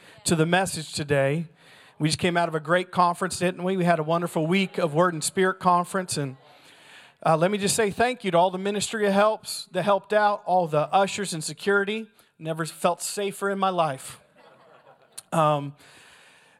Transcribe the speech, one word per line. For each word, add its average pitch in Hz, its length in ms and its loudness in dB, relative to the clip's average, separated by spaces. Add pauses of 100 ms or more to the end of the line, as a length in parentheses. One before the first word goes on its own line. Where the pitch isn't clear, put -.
(240)
to 175 140 2
the 160 80 4
message 175 480 -2
today. 147 540 0 (520)
We 151 80 0
just 151 100 0
came 175 200 0
out 170 100 2
of 160 80 -6
a 160 60 -2
great 180 300 0
conference, 175 480 0
didn't 180 240 -2
we? 190 120 -2
We 180 80 0
had 170 160 4
a 156 40 -2
wonderful 165 440 0
week 190 300 0
of 165 160 -2
Word 175 200 2
and 151 100 -6
Spirit 185 360 0
conference, 180 560 0
and, 135 220 -6 (880)
uh, 160 100 4
let 170 160 2
me 208 60 -2
just 190 180 0
say 214 160 2
thank 240 320 0
you 196 80 -2
to 170 60 4
all 180 140 4
the 180 60 -8
ministry 208 480 -4
of 202 60 4
helps 208 640 0
that 208 100 -2
helped 202 300 0
out, 208 320 2
all 180 220 2
the 151 260 0
ushers 190 400 0
and 156 100 -8
security. 202 640 -2 (320)
Never 160 260 -6
felt 170 360 -2
safer 202 480 -6
in 196 100 -4
my 190 100 2
life. 160 520 -4 (1120)
Um, 147 420 0 (840)